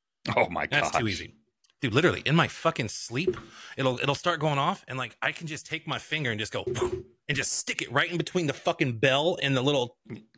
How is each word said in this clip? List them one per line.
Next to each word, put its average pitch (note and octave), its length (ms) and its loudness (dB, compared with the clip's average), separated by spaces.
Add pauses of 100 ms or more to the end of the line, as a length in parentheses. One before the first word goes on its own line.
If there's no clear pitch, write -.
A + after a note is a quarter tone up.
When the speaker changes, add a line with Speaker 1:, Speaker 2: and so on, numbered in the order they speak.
(360)
Speaker 1:
Oh A#2+ 140 8
my D#2 160 0
Speaker 2:
That's D3 240 2
too - 140 4
Speaker 1:
gosh. G#2+ 80 0
Speaker 2:
easy. F#2 220 -8 (460)
Dude, A2+ 140 0
literally, B2+ 320 6
in C#3 80 4
my D#3+ 140 4
fucking C#3+ 400 -2
sleep, D3 480 -4 (400)
it'll, B2+ 240 0
it'll C#3 160 0
start E3+ 240 -2
going D3+ 180 2
off, D#3+ 300 -2
and, C3 100 -6
like, B2 240 -8
I D3 100 -2
can E3 140 -12
just D3 180 -10
take D#3+ 220 -10
my C3+ 120 -4
finger D3+ 320 -4
and G#2+ 100 -2
just G#2+ 120 -6
go, G2 140 -4
and - 680 -4
just C3 160 -2
stick - 300 -4
it A2+ 100 -6
right D#3 180 2
in F3 80 -4
between D#3+ 300 -2
the C3+ 40 0
fucking C3 460 -2
bell C#3 440 2
and C#3 140 2
the B2 60 2
little C3 340 0 (420)